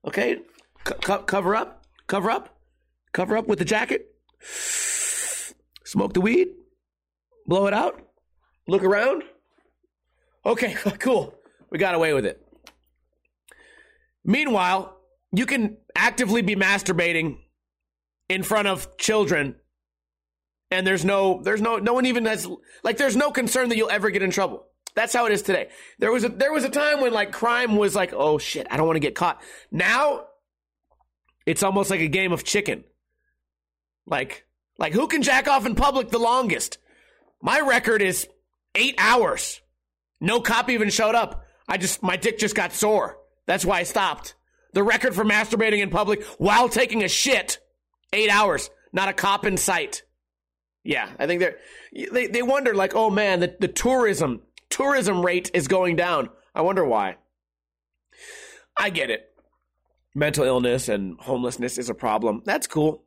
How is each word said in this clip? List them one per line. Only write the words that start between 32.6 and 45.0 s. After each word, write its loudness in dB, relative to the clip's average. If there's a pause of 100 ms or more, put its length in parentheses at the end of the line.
Like, -6 (320)
like, -4
who 2
can 0
jack 2
off 2
in -2
public 2
the 0
longest? 0 (600)
My 2
record 2
is -2 (460)
eight 0
hours. 2 (600)
No 2
cop 0
even 2
showed 2
up. 0 (240)
I -2
just, -4
my 0
dick -2
just -2
got -2
sore. 0 (300)
That's 0
why 0
I -4
stopped. -2 (400)
The 4
record 2